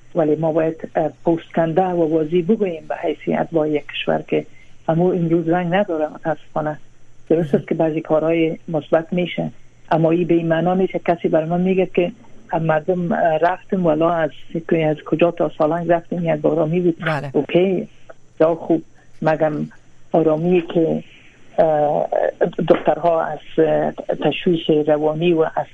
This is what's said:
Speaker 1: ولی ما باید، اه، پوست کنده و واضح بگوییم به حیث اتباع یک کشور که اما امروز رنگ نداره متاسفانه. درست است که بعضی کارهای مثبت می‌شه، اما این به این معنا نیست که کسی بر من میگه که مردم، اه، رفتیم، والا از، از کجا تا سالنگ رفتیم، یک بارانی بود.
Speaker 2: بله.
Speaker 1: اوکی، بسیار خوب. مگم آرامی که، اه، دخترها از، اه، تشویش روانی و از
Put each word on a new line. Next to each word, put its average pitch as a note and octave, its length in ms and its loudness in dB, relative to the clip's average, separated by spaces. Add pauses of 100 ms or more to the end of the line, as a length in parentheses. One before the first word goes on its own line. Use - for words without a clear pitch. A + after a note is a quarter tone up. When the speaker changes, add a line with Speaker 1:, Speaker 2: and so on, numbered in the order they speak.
(160)
Speaker 1:
ولی D3+ 200 2
ما D#3+ 160 0
باید، D#3+ 440 -2
اه، D3+ 140 0 (160)
پوست E3 300 -2
کنده E3 280 2
و F3 340 0
واضح D#3 240 0
بگوییم F3+ 460 -2
به - 80 -6
حیث D#3+ 440 -4
اتباع D#3 300 -2
یک D3 180 -2
کشور D#3+ 340 -4
که D#3 240 -4 (420)
اما E3+ 240 2
امروز E3 380 0
رنگ E3+ 240 0
نداره F3 340 0
متاسفانه. D3+ 720 -6 (520)
درست E3 260 2
است F3+ 120 -2
که F3+ 80 -2
بعضی D#3+ 260 0
کارهای D#3+ 560 0 (100)
مثبت E3 460 -2
می‌شه، E3+ 380 -4 (400)
اما D#3+ 200 4
این F3 160 2
به E3+ 60 2
این E3+ 140 2
معنا E3 260 2
نیست F#3 200 0
که F3 60 -4
کسی F3 280 0
بر D#3+ 180 2
من F3 160 0
میگه F#3 240 2
که F3 260 0 (500)
مردم، E3 500 0
اه، D#3+ 260 2
رفتیم، F3+ 460 0
والا E3 300 2
از، E3 160 -2 (600)
از D3+ 160 0
کجا E3+ 260 2
تا D#3+ 260 -2
سالنگ E3 340 0
رفتیم، E3+ 340 -2
یک D#3 160 0
بارانی D#3 380 2
بود. F3 260 0
Speaker 2:
بله. C#3+ 280 -2
Speaker 1:
اوکی، E3+ 540 2 (480)
بسیار E3 200 2
خوب. - 280 -2 (380)
مگم D#3 320 0 (580)
آرامی E3 500 2 (120)
که، D#3+ 300 0 (540)
اه، D3+ 500 2 (600)
دخترها E3 540 2
از، D#3 180 -6 (180)
اه، D3+ 340 2
تشویش - 800 -2 (180)
روانی D#3 460 2
و D#3+ 80 4 (140)
از D3+ 180 -2